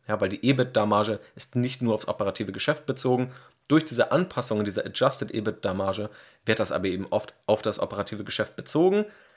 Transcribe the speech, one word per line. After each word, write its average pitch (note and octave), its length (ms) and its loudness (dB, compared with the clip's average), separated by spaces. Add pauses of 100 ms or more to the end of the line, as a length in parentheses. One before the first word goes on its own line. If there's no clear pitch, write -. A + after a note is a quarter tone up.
Ja, G#2+ 140 0
weil F#2+ 80 2
die G2+ 160 -4
ebitda-Marge G#2+ 760 2 (160)
ist - 220 -6
nicht B2 240 -2
nur A#2 140 2
aufs - 120 -4
operative G2 460 -4
Geschäft - 320 -2
bezogen. B2+ 480 0 (340)
Durch D#3 160 4
diese B2 300 0
Anpassungen, C3+ 500 0
diese G2+ 220 -2
Adjusted - 460 0
ebitda-Marge, G2+ 800 -2 (360)
wird A2+ 140 2
das G#2 120 0
aber F#2 140 -2
eben F#2 240 -2
oft - 240 -2 (120)
auf G#2+ 160 2
das G#2+ 180 -2
operative G#2 440 -4
Geschäft - 320 -4
bezogen. F#3+ 500 2 (320)